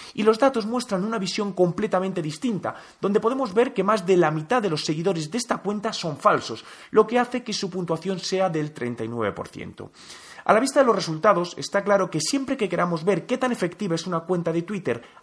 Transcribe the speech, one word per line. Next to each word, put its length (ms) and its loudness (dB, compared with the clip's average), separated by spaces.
Y 80 -4
los 160 6
datos 300 4
muestran 360 -2
una 140 -2
visión 360 -2
completamente 680 2
distinta, 540 -4
donde 180 2
podemos 360 0
ver 180 4
que 100 0
más 220 2
de 120 6
la 120 6
mitad 320 0
de 80 0
los 160 -2
seguidores 460 -2
de 80 -2
esta 180 -2
cuenta 340 -4
son 240 -6
falsos, 480 2
lo 160 6
que 100 0
hace 260 0
que 100 -6
su 180 -4
puntuación 480 -2
sea 300 0
del 220 -2
treinta 320 -6
y 40 -4
nueve 260 -2
por 140 -10
ciento. 420 -14
A 80 6
la 60 6
vista 200 2
de 60 6
los 100 4
resultados, 640 2
está 260 -2
claro 280 2
que 100 -2
siempre 340 -2
que 140 -2
queramos 340 -2
ver 220 0
qué 140 -2
tan 120 0
efectiva 440 -2
es 100 -6
una 140 -2
cuenta 320 0
de 100 0
Twitter 400 -4